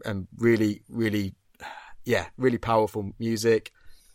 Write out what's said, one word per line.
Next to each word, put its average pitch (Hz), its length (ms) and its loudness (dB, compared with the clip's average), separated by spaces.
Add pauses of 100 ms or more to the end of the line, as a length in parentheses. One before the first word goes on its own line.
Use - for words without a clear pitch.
and 98 220 -6 (100)
really, 107 520 2
really, 104 480 -2 (680)
yeah, 101 220 0 (100)
really 127 220 2
powerful 110 640 0
music. 113 500 2 (440)